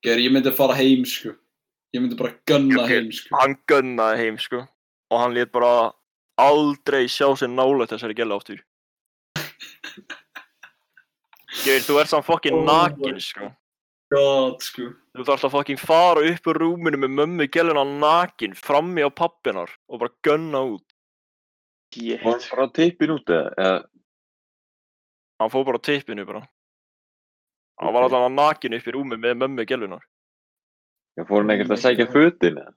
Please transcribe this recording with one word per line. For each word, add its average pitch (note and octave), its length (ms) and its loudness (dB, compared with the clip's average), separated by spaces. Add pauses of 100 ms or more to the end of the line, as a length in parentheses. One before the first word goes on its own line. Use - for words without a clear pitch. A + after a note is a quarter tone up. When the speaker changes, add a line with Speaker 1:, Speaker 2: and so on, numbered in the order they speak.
Speaker 1:
Gaur, A#2 180 0
ég B2+ 120 2
myndi C3+ 200 2
fara C3 240 2
heim, C3 280 4
sko. - 280 -10 (640)
Ég B2 80 -2
myndi A#2+ 140 -4
bara A#2+ 180 -6 (120)
gunna C#3 380 2
Speaker 2:
Ok, A#2 60 -2
Speaker 1:
heim, A2+ 220 0
sko. - 240 -8
Speaker 2:
hann C3+ 200 2 (100)
gunnaði B2 540 2
heim, A2 180 -4
sko. B2 240 -8 (480)
Og A#2 100 2
hann A#2+ 140 0
lét A#2+ 180 -2
bara A#2+ 400 2 (460)
aldrei C#3+ 720 4
sjá C#3 240 0
sér C3 160 -2
nálægt C3 440 2
þessari A2 240 -8
gellu A2+ 200 -2
aftur. G2+ 240 -12 (3000)
Gaur, C3+ 340 0
þú C#3+ 180 2
ert D3+ 100 0
samt D3+ 160 0
fucking D#3+ 300 0
Speaker 1:
Oh D#3+ 80 2
my D3 80 4 (160)
Speaker 2:
nakinn, C#3 320 -6
sko. - 300 -12 (600)
Speaker 1:
god, C3+ 520 2
sko. A#2+ 280 -12 (260)
Speaker 2:
Þú B2+ 80 -10
þarft C#3 240 0
að C3 60 -6
fucking C#3+ 260 -2
fara E3 440 4
upp E3+ 240 -2
úr D#3 120 0
rúminu E3 400 -2
með C3+ 160 -2
mömmu D#3 320 -2
gelluna D#3+ 360 2
nakinn D3 680 0
frammi D#3 500 0
á C#3+ 60 0
pabbinar G2+ 600 -4 (180)
og A#2+ 140 -10
bara A#2+ 100 -6 (100)
gunna D3+ 400 0
út. A2+ 220 -6 (1080)
Speaker 3:
Shit. A#2 280 -8
Speaker 4:
Var A#2 160 -2
hann - 140 -12
bara B2+ 160 -2
á - 80 -12
tippinu D#3+ 420 0
út, - 140 -8
eða? E2 240 0
Eða? F#2+ 240 0 (1600)
Speaker 2:
Hann A2 120 -2
fór C3 120 0
bara B2+ 160 -2
á - 60 -10
tippinu, A2 400 -4
bara. - 160 -12 (1400)
Hann F2+ 160 -4
var B2 100 4
Speaker 4:
Ok. B2+ 80 2
Speaker 2:
allavega B2+ 220 0
nakinn C#3+ 420 0
upp A#2+ 100 -10
í A#2 60 -8
rúmi C3 240 -8
með A#2+ 240 -4
mömmu C3 260 -4
gellunar. G2+ 360 -8 (1120)
Speaker 4:
Já, E2+ 80 -10
fór G2+ 160 2
hann G#2+ 140 2
ekkert G2+ 160 -2
að - 20 2
Speaker 1:
Oh - 40 0
my A#2+ 100 -8
Speaker 4:
sækja A#2+ 200 2
Speaker 1:
god. - 80 -12
Speaker 4:
fötin, C#3+ 460 2
eða? - 160 -20